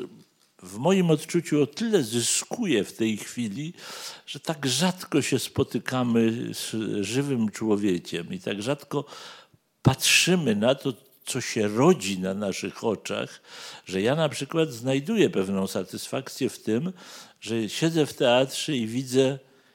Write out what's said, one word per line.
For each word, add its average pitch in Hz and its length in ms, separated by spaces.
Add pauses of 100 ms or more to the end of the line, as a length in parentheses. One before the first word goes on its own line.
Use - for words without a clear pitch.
(640)
w 92 140
moim 175 340
odczuciu 151 520
o 135 40
tyle 214 360
zyskuje 117 800
w - 100
tej 110 240
chwili, 123 560 (520)
że - 140
tak 151 260
rzadko 147 560
się 123 180
spotykamy 117 1120
z - 220 (300)
żywym 123 460
człowiekiem 98 840
i 90 60
tak 104 220
rzadko 143 440 (760)
patrzymy 139 760
na 117 200
to, 135 180 (320)
co - 160
się 110 260
rodzi 107 520
na 92 140
naszych 101 500
oczach, 107 580 (440)
że 92 160
ja 120 140
na 160 140
przykład 151 420
znajduję 135 580
pewną 95 380
satysfakcję 113 840
w - 100
tym, 131 340 (480)
że 110 280
siedzę 160 360
w - 80
teatrze 131 600
i 113 120
widzę: 131 520 (360)